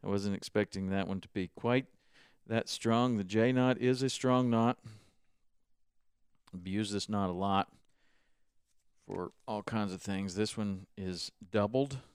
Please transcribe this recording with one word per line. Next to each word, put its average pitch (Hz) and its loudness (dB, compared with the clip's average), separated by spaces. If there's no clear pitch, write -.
I 98 -6
wasn't 101 0
expecting 98 -2
that 95 0
one 95 -4
to - -20
be 92 -6
quite 123 2
that 113 -2
strong. 117 2
The 101 0
J 110 4
knot 127 4
is 127 2
a 131 0
strong 127 2
knot. 117 4
I've 90 -12
used 98 -2
this 101 -4
knot 101 0
a 90 -2
lot 98 2
for 92 -6
all 107 -4
kinds 101 -2
of 92 -10
things. 98 -4
This 107 -2
one 98 -4
is 92 -6
doubled. 127 0